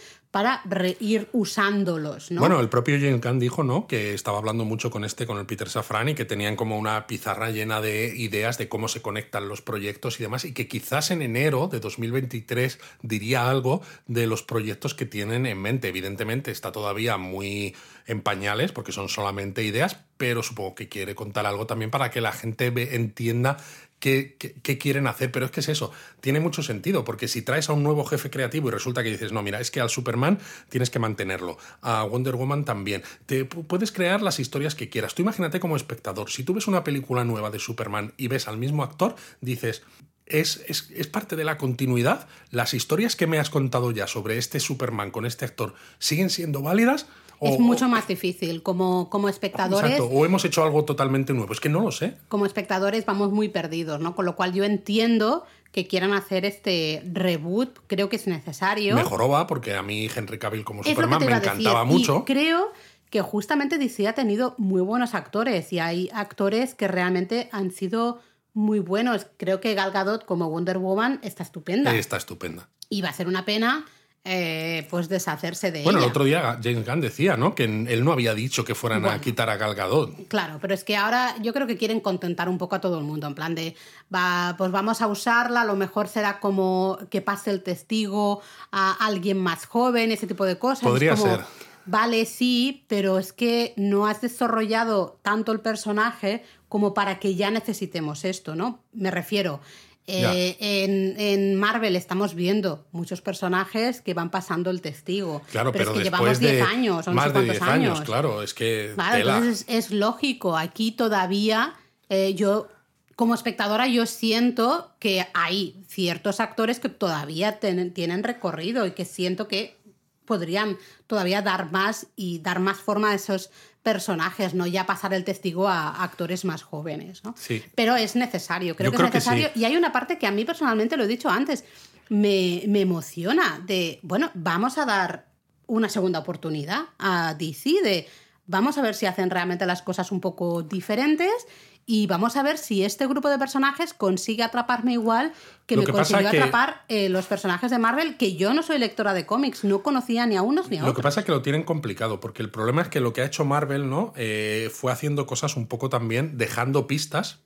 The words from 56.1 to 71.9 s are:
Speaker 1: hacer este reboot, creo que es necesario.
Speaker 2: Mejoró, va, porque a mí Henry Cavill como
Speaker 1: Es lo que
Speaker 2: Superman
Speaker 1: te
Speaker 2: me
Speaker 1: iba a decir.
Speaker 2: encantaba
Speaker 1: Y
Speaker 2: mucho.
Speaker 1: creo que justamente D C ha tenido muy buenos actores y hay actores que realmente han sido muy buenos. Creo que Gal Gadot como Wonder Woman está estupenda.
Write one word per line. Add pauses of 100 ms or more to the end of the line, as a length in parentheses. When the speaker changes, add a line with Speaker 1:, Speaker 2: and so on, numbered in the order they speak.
Speaker 1:
hacer
este (100)
reboot,
creo
que
es
necesario.
Speaker 2:
Mejoró,
va,
porque
a
mí
Henry
Cavill
como
Speaker 1:
Es
lo
que
Speaker 2:
Superman
Speaker 1:
te
Speaker 2:
me
Speaker 1:
iba
a
decir.
Speaker 2:
encantaba
Speaker 1:
Y
Speaker 2:
mucho.
Speaker 1:
creo (360)
que
justamente
D
C
ha
tenido
muy
buenos
actores
y
hay
actores
que
realmente
han
sido (320)
muy
buenos. (120)
Creo
que
Gal
Gadot
como
Wonder
Woman
está
estupenda.